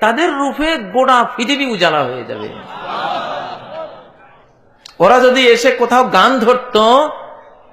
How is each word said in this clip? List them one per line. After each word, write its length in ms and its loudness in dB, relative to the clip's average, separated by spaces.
তাদের 320 0
রূপে 440 -4
গোটা 480 2
পৃথিবী 300 -2
উজালা 380 0
হয়ে 200 -8
যাবে। 240 -10
ওরা 200 6
যদি 280 4
এসে 220 4
কোথাও 340 2
গান 340 2
ধরতো, 720 2